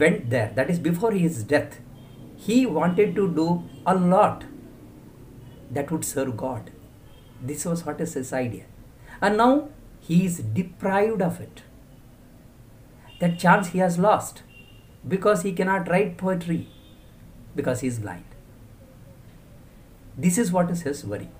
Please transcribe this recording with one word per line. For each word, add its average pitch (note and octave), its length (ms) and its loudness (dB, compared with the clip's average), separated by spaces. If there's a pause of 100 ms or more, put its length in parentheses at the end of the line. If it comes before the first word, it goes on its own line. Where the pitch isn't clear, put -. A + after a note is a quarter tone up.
went F3+ 220 0
there, A#2 260 0
that C3+ 140 0
is E3+ 220 0
before G3+ 220 0
his D#3+ 300 0
death, D3 360 -2 (680)
he B3 180 6
wanted F3 500 2
to G#3 80 2 (140)
do D#3+ 80 2 (400)
a F3+ 80 4
lot F#3 500 4 (1300)
that C#3+ 140 -4
would - 180 -4
serve C3 280 -4
God. B2+ 320 -8 (800)
This D3+ 160 -8
was E3+ 200 -4
what D3+ 200 -6
is - 80 -8
his C3 180 -6
idea. B2+ 340 -4 (560)
And G3+ 140 2
now C4 340 4 (300)
he E3+ 260 2
is E3+ 120 -2 (220)
deprived G3 600 0
of E3+ 200 -2
it. - 220 -18 (1600)
That F3 180 0
chance F3+ 360 4
he F3+ 60 0
has F3 260 2
lost - 360 2 (720)
because G3+ 320 2
he F#3+ 40 -4
cannot F#3 380 -2
write F#3 320 0
poetry F3 400 -2 (960)
because C3 240 -2
he C3 60 -4
is A#2 120 -6
blind. F2+ 240 -10 (1900)
This F3 200 2
is F#3 160 0
what F3+ 240 2
is - 60 -8
his - 200 -6
worry. G2+ 260 -8 (100)